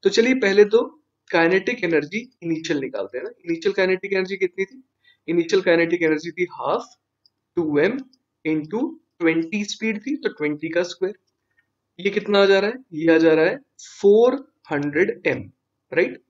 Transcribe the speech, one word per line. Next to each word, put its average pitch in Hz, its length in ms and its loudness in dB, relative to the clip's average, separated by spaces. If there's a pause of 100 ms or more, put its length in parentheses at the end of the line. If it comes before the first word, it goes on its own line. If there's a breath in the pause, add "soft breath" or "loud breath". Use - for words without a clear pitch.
तो 196 80 0
चलिए 233 240 2
पहले 208 320 4
तो 214 380 -2 (280)
kinetic 180 520 0
energy 170 600 -4
initial 160 360 -4
निकालते 104 380 -8
हैं 147 80 -10
ना। 226 60 -12 (140)
Initial 170 280 -4
kinetic 185 400 -2
energy 190 240 -4
कितनी 190 280 -4
थी? 262 180 -20 (440 soft breath)
Initial 170 340 0
kinetic 170 400 2
energy 160 300 -2
थी 175 200 -4
half, 165 360 -6 (680)
two 156 240 -2
m 202 180 0 (500)
into 156 480 -4 (240)
twenty 165 460 0
speed 220 360 -6
थी, 277 140 -8
तो 311 140 -4
ट्वेंटी 151 400 -6
का 170 140 -2
square। 185 320 -6 (840)
ये 190 100 4
कितना 202 320 2
आ 196 40 6
जा 196 140 6
रहा 202 100 0
है? 254 80 -8 (160)
ये 165 220 2
आ - 20 6
जा 165 160 6
रहा 156 120 4
है 214 120 0 (440)
four 233 520 4 (180)
hundred 147 560 -2
m, 101 240 -4 (420)
right? 185 360 -2